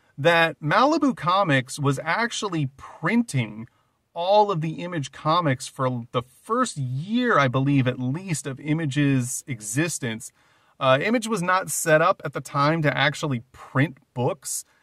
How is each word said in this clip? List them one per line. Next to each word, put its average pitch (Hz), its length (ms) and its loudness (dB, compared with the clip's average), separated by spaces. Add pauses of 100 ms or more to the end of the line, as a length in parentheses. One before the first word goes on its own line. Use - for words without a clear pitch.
(180)
that 165 420 4
Malibu 254 560 2
Comics 156 640 0
was 139 240 0
actually 180 720 -2
printing 131 920 -4 (460)
all 202 380 4
of 175 80 -2
the 160 240 -4
Image 170 300 -6
comics 156 560 0
for 127 420 -4
the 120 120 -2 (200)
first 240 320 -2
year, 170 640 0
I 139 80 4
believe, 135 400 2
at 123 100 0
least, 147 480 -4
of 135 140 -8
Image's 143 880 0
existence. 120 840 -6 (480)
Uh, 135 200 6
Image 220 260 0
was 220 140 -2
not 180 300 0
set 156 300 4
up 185 240 2
at 147 80 -8
the 147 80 -8
time 151 400 0
to - 160 0
actually 139 460 -2 (100)
print - 460 -2 (140)
books - 520 -4 (180)